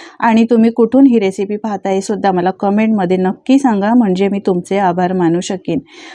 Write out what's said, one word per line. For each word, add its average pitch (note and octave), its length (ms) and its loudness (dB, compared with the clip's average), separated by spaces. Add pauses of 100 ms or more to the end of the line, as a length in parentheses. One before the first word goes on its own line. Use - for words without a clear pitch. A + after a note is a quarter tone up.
(200)
आणि A3+ 240 2
तुम्ही A3+ 260 2
कुठून A#3+ 360 2
ही A#3+ 120 4
रेसिपी G3+ 380 -4
पाहता G3+ 320 -8
हे F#3+ 120 0
सुद्धा G3 320 -2
मला F3+ 180 0
कमेंटमध्ये G3+ 680 0
नक्की G3 420 0
सांगा, G#3+ 360 0
म्हणजे G3 340 2
मी G3 100 -4
तुमचे F#3+ 400 -2
आभार F#3 340 0
मानू F3 280 0
शकेन. F3+ 380 -6 (360)